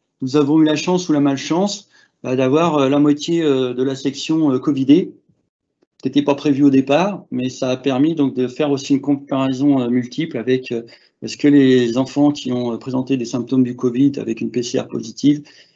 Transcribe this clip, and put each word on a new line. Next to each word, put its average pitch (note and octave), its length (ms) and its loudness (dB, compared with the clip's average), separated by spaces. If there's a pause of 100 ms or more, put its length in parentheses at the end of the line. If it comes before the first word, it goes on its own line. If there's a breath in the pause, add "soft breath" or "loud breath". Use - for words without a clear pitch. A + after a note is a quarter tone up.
(220)
nous C3 160 -2
avons D3+ 240 4
eu D#3 40 6
la D3+ 100 2
chance F3+ 340 -2
ou D#3 40 0
la C#3+ 60 2
malchance, D#3 720 -2 (340 soft breath)
bah, B2+ 120 -2
d'avoir, D3+ 420 2
euh, C3+ 120 2
la C#3+ 80 2
moitié, D3 460 2
euh, C3 300 0
de B2 100 -4
la C3+ 120 -2
section, D3 560 -2
euh, B2+ 60 0
covidée. C3+ 560 2 (920)
C'était C#3+ 200 -2
pas C#3+ 120 0
prévu C#3+ 280 0
au C#3+ 80 6
départ, C#3 580 0
mais B2+ 200 -4
ça B2+ 200 -6
a B2+ 80 -2
permis C#3+ 380 0
donc C#3 200 0
de B2+ 120 -2
faire C#3+ 240 -2
aussi C#3 220 -2
une C3+ 80 0
comparaison, C3+ 800 0
euh, A#2+ 80 -2
multiple B2+ 480 -4
avec, B2+ 340 -2
euh, A#2 100 -6 (400 loud breath)
est-ce A2+ 160 -10
que D3 100 0
les B2+ 500 4
enfants C#3+ 340 2
qui C3+ 200 -8
ont, B2 220 -4
euh, A2+ 40 -6
présenté B2+ 400 -4
des A#2 80 -4
symptômes B2+ 380 0
du A#2+ 120 -2
covid B2+ 420 0
avec A2+ 240 -6
une A#2 80 -4
P A#2+ 140 -4
C B2+ 160 -4
R B2+ 80 -6
positive, C3+ 560 -2 (320 soft breath)